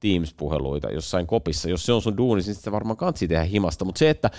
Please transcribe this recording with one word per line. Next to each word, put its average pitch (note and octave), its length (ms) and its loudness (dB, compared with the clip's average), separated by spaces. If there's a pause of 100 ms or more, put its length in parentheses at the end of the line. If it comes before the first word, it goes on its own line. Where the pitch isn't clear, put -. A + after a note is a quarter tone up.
Teams-puheluita D2 920 0
jossain E2+ 360 -2
kopissa. E2+ 420 -2
Jos E2+ 180 -2
se A#2+ 60 2
on A2 100 2
sun G#2 140 0
duunis, G#2+ 300 2
niin G#2 80 -4
sit - 100 -14
sä G#2+ 80 -6
varmaan A2 240 -2
kansi E3 320 -2
tehdä E2 160 2
himasta. F#2+ 400 0
Mut F#2 120 -4
se, D#3 140 6
että, D3+ 280 2